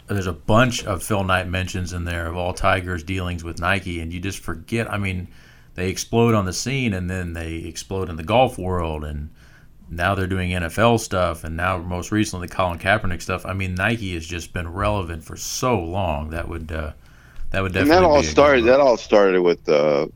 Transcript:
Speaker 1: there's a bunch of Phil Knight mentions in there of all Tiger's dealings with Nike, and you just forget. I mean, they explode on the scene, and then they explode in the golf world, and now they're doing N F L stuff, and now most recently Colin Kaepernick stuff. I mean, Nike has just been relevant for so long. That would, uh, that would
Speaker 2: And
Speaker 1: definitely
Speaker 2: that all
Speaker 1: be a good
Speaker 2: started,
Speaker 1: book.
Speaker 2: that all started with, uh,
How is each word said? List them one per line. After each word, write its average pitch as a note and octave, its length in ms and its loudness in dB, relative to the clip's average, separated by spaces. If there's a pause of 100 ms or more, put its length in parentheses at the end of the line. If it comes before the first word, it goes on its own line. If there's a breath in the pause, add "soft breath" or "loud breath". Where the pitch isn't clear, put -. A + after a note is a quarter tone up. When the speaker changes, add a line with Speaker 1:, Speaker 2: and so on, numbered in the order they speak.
Speaker 1:
there's G2 220 -2
a F2+ 40 -2
bunch A#2 520 2
of F#2+ 180 -4
Phil G2 220 0
Knight F#2 240 2
mentions F2+ 440 -4
in F2 120 -6
there E2+ 240 -4
of F2 80 -6
all F2+ 180 -2
Tiger's F2+ 480 0
dealings F2 400 -4
with E2 160 -10
Nike, F2+ 420 -2
and E2 120 -8
you F2+ 80 -8
just F#2+ 180 -6
forget. F#2+ 500 -6
I G#2+ 100 -6
mean, F#2 280 -4 (480 soft breath)
they F2+ 140 -4
explode A#2 480 2
on G2+ 80 2
the F#2 80 -4
scene, B2+ 420 -2
and F2+ 160 -4
then F2+ 220 -4
they E2 240 -8
explode E2+ 520 -8
in F2 60 -8
the D#2+ 80 -8
golf A#2 340 2
world, E2+ 460 -2
and D2+ 280 -8 (600 soft breath)
now F2 240 0
they're F#2+ 140 0
doing F#2 260 0
N F2+ 80 0
F E2 160 -4
L A#2 180 6
stuff, F2+ 460 0
and D#2+ 140 -8
now F2+ 220 0
most F2+ 340 -6
recently G#2 340 0
Colin F2 320 -2
Kaepernick F#2+ 420 0
stuff. F2+ 240 -6
I F#2 80 -6
mean, F#2+ 220 -4
Nike G2 400 -2
has D#2+ 100 -6
just E2 280 -10
been E2+ 200 -6
relevant F#2+ 520 -2
for E2 120 -14
so A#2+ 440 -2
long. E2 500 -2
That E2 180 -6
would, D#2+ 220 -8
uh, D#2 220 -6 (580 soft breath)
that F#2+ 120 0
would F#2 140 -2
Speaker 2:
And G2 120 4
Speaker 1:
definitely D#3+ 80 6
Speaker 2:
that F#3 80 6
all D#3 100 6
Speaker 1:
be D3 60 8
a - 20 4
good D#2 80 -2
Speaker 2:
started, C#3+ 320 6
Speaker 1:
book. A2+ 80 6
Speaker 2:
that C#3 100 8
all C3 160 6
started G2 460 4
with, F2 260 2
uh, D2+ 480 4